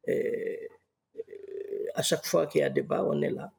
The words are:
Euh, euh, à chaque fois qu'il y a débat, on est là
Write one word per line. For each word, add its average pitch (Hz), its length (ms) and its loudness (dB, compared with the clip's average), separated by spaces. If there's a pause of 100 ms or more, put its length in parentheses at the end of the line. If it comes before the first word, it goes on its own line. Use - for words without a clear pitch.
Euh, 143 40 2
euh, - 1120 -4 (720)
à 165 60 2
chaque - 240 2
fois 165 220 4
qu'il 151 140 2
y - 20 4
a 139 60 2
débat, 139 360 0
on - 160 2
est - 80 2
là - 300 -6